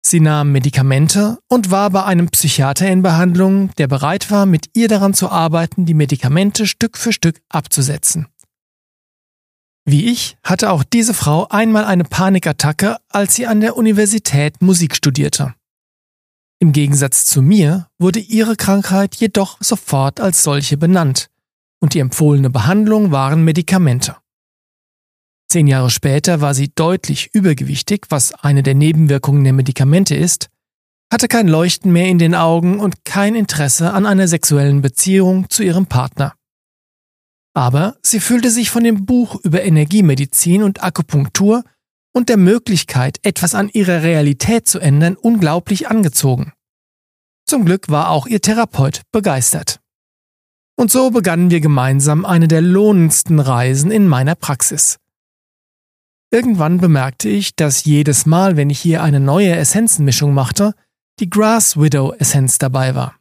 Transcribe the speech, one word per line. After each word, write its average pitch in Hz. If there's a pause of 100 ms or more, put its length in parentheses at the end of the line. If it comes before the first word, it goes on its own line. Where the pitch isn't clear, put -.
Sie 170
nahm 151
Medikamente 143 (120)
und 220
war 196
bei 190
einem 175
Psychiater 143
in 185
Behandlung, 185
der 147
bereit 143
war, 202
mit 165
ihr 233
daran 196
zu -
arbeiten, 165
die 165
Medikamente 151
Stück -
für 226
Stück -
abzusetzen. 147 (1600)
Wie 147
ich -
hatte 196
auch 147
diese 233
Frau 156
einmal 214
eine 185
Panikattacke, 185 (120)
als 202
sie 240
an 214
der 233
Universität 208
Musik 175
studierte. 143 (1040)
Im 165
Gegensatz 139
zu 139
mir 175 (120)
wurde 185
ihre 220
Krankheit 196
jedoch 202
sofort 139
als 185
solche 143
benannt 165 (500)
und 156
die 156
empfohlene 139
Behandlung 202
waren 143
Medikamente. 160 (1300)
Zehn 156
Jahre 131
später 147
war 139
sie 139
deutlich 165
übergewichtig, 151
was 143
eine 143
der 135
Nebenwirkungen 143
der 131
Medikamente 139
ist, 170 (640)
hatte 233
kein 226
Leuchten 170
mehr 175
in 180
den 170
Augen 170
und 202
kein 202
Interesse 170
an 202
einer 190
sexuellen 143
Beziehung 185
zu -
ihrem 185
Partner. 131 (1200)
Aber 135
sie -
fühlte 240
sich 226
von 233
dem 214
Buch 247
über 180
Energiemedizin 165
und 196
Akupunktur 190 (480)
und 247
der 226
Möglichkeit, 185
etwas 180
an 208
ihrer 180
Realität 160
zu 185
ändern, 160
unglaublich 185
angezogen. 139 (920)
Zum 240
Glück 185
war 156
auch 151
ihr 214
Therapeut 214
begeistert. 156 (1000)
Und 233
so 262
begannen 180
wir 170
gemeinsam 143
eine 170
der 160
lohnendsten 180
Reisen 131
in 214
meiner 139
Praxis. - (1300)
Irgendwann 190
bemerkte 156
ich, 202
dass 147
jedes 147
Mal, 175
wenn 143
ich 139
ihr 160
eine 147
neue 170
Essenzenmischung 151
machte, 165 (460)
die 185
Grass 214
Widow 143
Essenz 135
dabei 131
war. 131